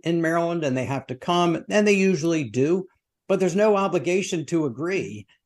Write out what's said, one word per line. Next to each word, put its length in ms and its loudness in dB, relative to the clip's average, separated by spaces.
in 180 0
Maryland, 400 0
and 140 -2
they 80 -2
have 240 -6
to 80 -8
come, 520 0
and 200 2
they 60 6
usually 500 2
do. 420 0
But 120 0
there's 160 0
no 220 4
obligation 680 -2
to 180 0
agree. 600 -6